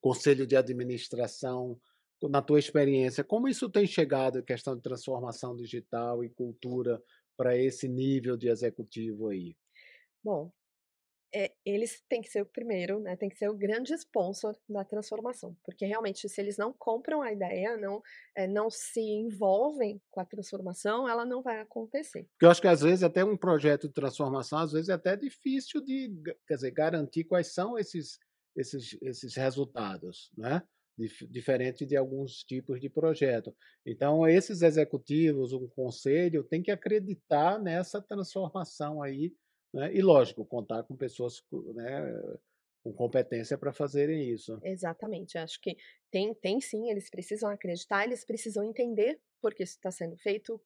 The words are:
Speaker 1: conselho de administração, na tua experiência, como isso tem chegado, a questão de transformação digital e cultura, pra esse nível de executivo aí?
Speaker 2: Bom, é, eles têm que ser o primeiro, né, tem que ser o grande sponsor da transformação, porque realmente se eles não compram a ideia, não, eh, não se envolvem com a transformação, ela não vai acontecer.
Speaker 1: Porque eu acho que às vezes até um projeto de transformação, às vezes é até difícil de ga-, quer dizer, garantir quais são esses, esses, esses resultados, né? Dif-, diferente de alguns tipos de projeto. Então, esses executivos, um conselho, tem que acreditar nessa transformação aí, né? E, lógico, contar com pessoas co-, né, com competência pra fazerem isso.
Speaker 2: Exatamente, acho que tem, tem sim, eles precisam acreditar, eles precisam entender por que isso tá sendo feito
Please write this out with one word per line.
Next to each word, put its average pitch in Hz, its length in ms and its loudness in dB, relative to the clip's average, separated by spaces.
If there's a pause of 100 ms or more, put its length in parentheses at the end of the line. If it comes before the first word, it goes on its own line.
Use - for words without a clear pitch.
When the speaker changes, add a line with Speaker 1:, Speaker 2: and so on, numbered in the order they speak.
Speaker 1:
conselho 131 460 4
de 127 100 4
administração, 123 1200 -2 (440)
na 143 180 2
tua 147 180 6
experiência, 139 640 4
como 233 240 0
isso 262 240 0
tem 202 160 6
chegado, 131 520 2
a 123 40 -6
questão 127 320 -4
de 120 80 -10
transformação 123 720 -6
digital 120 720 -4
e 120 60 -10
cultura, 123 720 -2 (360)
pra 127 200 4
esse 131 300 2
nível 127 520 0
de 120 100 0
executivo 110 800 -2
aí? 90 260 -6 (680)
Speaker 2:
Bom, 180 260 -2 (840)
é, 196 180 -2 (120)
eles 202 440 -2
têm 233 140 -2
que 214 60 -14
ser 208 140 -2
o 202 40 -4
primeiro, 196 540 -4
né, 185 160 -6
tem 202 120 -4
que 185 80 -10
ser 208 140 -2
o 214 60 -4
grande 220 380 -2
sponsor 208 640 -2 (120)
da 202 160 -4
transformação, 214 800 -8
porque - 200 -10
realmente 202 440 -4
se - 120 -8
eles 202 160 -4
não 220 160 -2
compram 269 480 -2
a 240 120 -4
ideia, 190 440 -2
não, 202 240 -6 (340)
eh, 190 120 -2
não 208 240 0
se - 300 -6
envolvem 214 1000 2 (100)
com - 100 -8
a 180 40 -4
transformação, 202 840 -4
ela 233 180 0
não 247 160 -4
vai 233 180 -4
acontecer. 226 640 -8 (100)
Speaker 1:
Porque - 140 8
eu 170 40 12
acho 170 120 8
que 196 60 6
às 170 120 8
vezes 175 220 6
até 175 220 4
um 208 120 0
projeto 151 520 2
de 135 60 -12
transformação, 135 680 -2
às 160 120 -2
vezes 160 160 0
é 190 60 2
até 180 220 0
difícil 269 640 -4
de 269 260 -4
ga-, 165 280 -10 (120)
quer 156 60 2
dizer, 131 160 -4
garantir 156 540 0
quais 175 280 0
são 226 260 -2
esses, 175 400 -6 (380)
esses, 131 460 -6
esses 127 340 -10
resultados, 117 1000 -4
né? 135 240 -2 (360)
Dif-, 113 300 -8
diferente 127 560 -2
de 139 120 -4
alguns 135 480 -2
tipos 127 360 -6
de 139 80 -8
projeto. 139 640 0 (300)
Então, 147 420 2
esses 175 360 6
executivos, 151 880 4
um 127 160 -6
conselho, 143 760 0
tem 160 200 -2
que 190 80 -2
acreditar 190 880 2
nessa 180 400 -2
transformação 175 1040 -6
aí, 143 320 -4 (400)
né? 147 200 -4
E, 202 60 4
lógico, 143 460 8
contar 113 380 -4
com 135 120 -12
pessoas 123 440 -6
co-, - 340 -10
né, 123 360 -6 (720)
com 113 120 -8
competência 123 640 0
pra 139 160 -4
fazerem 143 580 0
isso. 110 300 -8
Speaker 2:
Exatamente, 185 720 -6
acho 165 240 -8
que 180 160 -6 (340)
tem, 202 220 0
tem 214 300 -2
sim, 226 260 -6
eles 202 220 -4
precisam 208 400 -6
acreditar, 196 540 -2
eles 247 200 -4
precisam 220 400 -4
entender 233 560 0 (220)
por 220 120 -2
que 190 100 -4
isso - 140 -14
tá 190 120 -6
sendo 170 260 -8
feito 214 480 -4